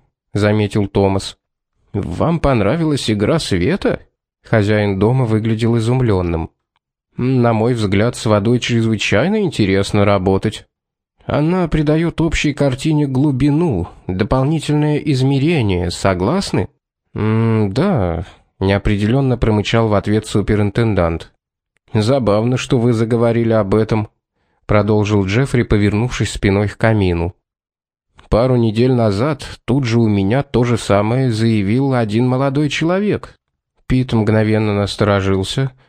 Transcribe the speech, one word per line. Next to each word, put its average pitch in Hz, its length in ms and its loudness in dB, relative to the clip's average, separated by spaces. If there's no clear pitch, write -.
заметил 104 540 0
Томас. 98 500 -2
«Вам 104 440 -2
понравилась 139 720 0
игра 107 280 0
света?» 131 600 -2
Хозяин 104 540 0
дома 120 260 2
выглядел 113 540 0
изумленным. 98 720 0
«На 120 360 2
мой 113 200 0
взгляд, 107 420 0
с - 120 -8
водой 110 320 2
чрезвычайно 113 800 0
интересно 101 640 0
работать. 98 640 0
Она 160 420 0
придает 156 540 0
общей 151 320 -2
картине 143 520 0
глубину, 135 840 0
дополнительное 147 920 0
измерение, 131 920 0
согласны?» 98 800 -2
«М, 110 560 0
да», 98 540 -2
неопределенно 107 760 0
промычал 113 520 0
в 104 60 2
ответ 104 320 0
суперинтендант. 101 1080 0
«Забавно, 113 640 2
что 127 220 -2
вы 120 140 2
заговорили 117 600 0
об 104 220 0
этом», 107 340 0
продолжил 104 580 2
Джеффри, 120 380 0
повернувшись 104 720 0
спиной 101 360 0
к - 80 -10
камину. 92 580 0
«Пару 127 280 2
недель 117 360 2
назад 117 540 0
тут 143 200 0
же 117 160 2
у 113 80 4
меня 104 340 0
то 120 220 -2
же 120 120 0
самое 110 540 0
заявил 113 640 0
один 117 320 0
молодой 135 420 0
человек». 180 640 -4
Пит 127 260 0
мгновенно 107 640 2
насторожился, 101 1000 0